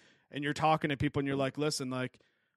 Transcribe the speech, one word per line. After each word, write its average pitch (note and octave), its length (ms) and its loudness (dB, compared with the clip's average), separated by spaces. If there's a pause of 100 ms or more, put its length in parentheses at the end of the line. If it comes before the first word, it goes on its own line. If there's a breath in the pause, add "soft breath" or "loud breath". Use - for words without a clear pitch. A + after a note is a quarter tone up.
(320 soft breath)
and D3 120 -6
you're D3 100 0
talking D#3 360 2
to C#3 80 -2
people D3 220 0
and C#3 80 0
you're C#3 80 0
like, C3+ 220 0
"Listen, C#3+ 320 -2
like, B2+ 300 -4 (380)